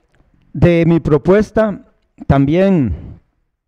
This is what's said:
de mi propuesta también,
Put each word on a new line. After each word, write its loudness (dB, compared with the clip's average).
de 0
mi 2
propuesta 0
también, 0